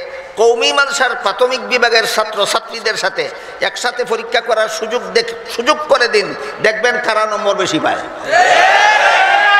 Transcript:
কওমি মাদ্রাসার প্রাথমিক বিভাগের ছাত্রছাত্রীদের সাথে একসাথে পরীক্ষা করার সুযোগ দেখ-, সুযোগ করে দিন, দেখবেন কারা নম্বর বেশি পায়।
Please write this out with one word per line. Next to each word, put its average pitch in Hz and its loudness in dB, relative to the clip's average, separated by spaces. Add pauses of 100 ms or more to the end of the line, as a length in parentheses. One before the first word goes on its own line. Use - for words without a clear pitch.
(360)
কওমি 233 4
মাদ্রাসার 269 0
প্রাথমিক 247 -2
বিভাগের 226 4 (100)
ছাত্রছাত্রীদের 220 -2
সাথে 175 -2 (320)
একসাথে 240 -2
পরীক্ষা 233 -2
করার 220 0
সুযোগ 214 -6
দেখ-, - -4
সুযোগ 247 0 (100)
করে 240 4
দিন, 185 0 (280)
দেখবেন 220 0
কারা 214 0
নম্বর 208 -2
বেশি 170 -2
পায়। 113 0 (1600)